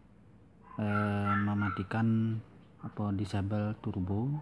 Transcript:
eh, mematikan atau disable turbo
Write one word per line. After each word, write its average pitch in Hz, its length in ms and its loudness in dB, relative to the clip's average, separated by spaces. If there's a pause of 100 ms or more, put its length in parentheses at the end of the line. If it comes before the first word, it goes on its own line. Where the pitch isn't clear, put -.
(800)
eh, 104 540 2 (100)
mematikan 110 960 2 (400)
atau - 320 -4
disable 104 720 0
turbo 101 480 0 (100)